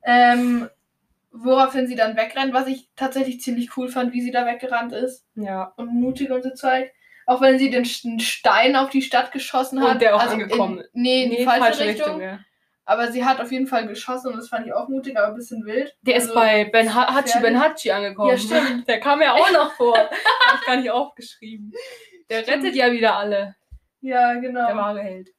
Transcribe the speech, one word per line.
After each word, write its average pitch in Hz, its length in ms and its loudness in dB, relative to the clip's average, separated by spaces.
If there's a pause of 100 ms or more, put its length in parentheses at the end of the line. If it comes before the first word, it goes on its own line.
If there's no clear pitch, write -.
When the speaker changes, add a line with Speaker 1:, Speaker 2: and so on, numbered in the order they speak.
Speaker 1:
Ähm, 240 640 4 (640)
woraufhin 262 540 2
sie 247 100 -8
dann 214 200 0
wegrennt, 254 360 -2
was 262 160 0
ich 262 260 -8
tatsächlich 262 460 -4
ziemlich 240 360 -6
cool 254 120 -6
fand, 247 240 -4
wie 247 80 -2
sie 240 100 -4
da 247 160 -2
weggerannt 240 460 -4
ist. 254 320 -6 (100)
Speaker 2:
Ja. 190 420 -8
Speaker 1:
Und 240 180 -10
mutig 254 360 -2
und 254 140 -2
so 262 60 -6
Zeug. 262 420 -2 (340)
Auch 254 140 2
wenn 262 180 6
sie 262 120 2
den 247 160 0
Sch-, - 160 -8
den 226 180 -6
Stein 233 560 2
auf 269 140 0
die 269 100 0
Stadt 254 320 0
geschossen 262 460 -4
Speaker 2:
Und 262 140 4
Speaker 1:
hat. 240 100 2
Speaker 2:
der 220 120 6
auch 208 60 4
Speaker 1:
Also 226 140 0
Speaker 2:
angekommen. 202 460 -2
Speaker 1:
in, - 120 -16
nee, 254 320 2
in 247 60 0
die 233 80 -2
Speaker 2:
Nee, 247 80 0
Speaker 1:
falsche 254 160 4
Speaker 2:
falsche 214 240 2
Speaker 1:
Richtung. 208 200 -2
Speaker 2:
Richtung, 190 140 -6
ja. 190 180 -12 (460)
Speaker 1:
Aber 233 260 0
sie 247 140 -4
hat 262 160 2
auf 240 100 -8
jeden 262 160 -4
Fall 226 200 -2
geschossen 254 420 -10
und 226 80 -8
das 233 140 -14
fand 233 160 -8
ich 196 80 -8
auch 240 140 -4
mutig, 269 280 -6
aber 208 120 0
ein 214 60 -8
bisschen 233 300 -12
wild. 240 380 -6
Speaker 2:
Der 233 140 0
Speaker 1:
Also 240 120 0
Speaker 2:
ist 226 60 -8
bei 214 320 4
Ben 226 280 2
Ha-, 240 200 2
Hachi 277 100 2
Speaker 1:
gefährlich. 233 280 2
Speaker 2:
Ben 247 100 4
Hachi 311 300 0
angekommen. 202 360 -2
Speaker 1:
Ja, 254 80 4
stimmt. 240 500 -2
Speaker 2:
Der 220 140 0
kam 285 220 2
ja 277 100 4
auch 320 200 6
noch 302 200 2
vor. 240 240 2
Speaker 1:
<laughs> - 0 -
Speaker 2:
Hab - 640 2
ich 466 60 -8
gar 254 100 2
nicht 254 140 -2
aufgeschrieben. 226 840 -8 (560)
Der 226 140 -4
Speaker 1:
Stimmt. 269 220 -2
Speaker 2:
rettet 370 120 -2
ja 247 160 4
wieder 226 240 2
alle. 202 380 -4 (480)
Speaker 1:
Ja, 247 320 2
genau. 247 320 -4
Speaker 2:
Der 233 100 -2
wahre 208 240 -4
Held. 185 380 -14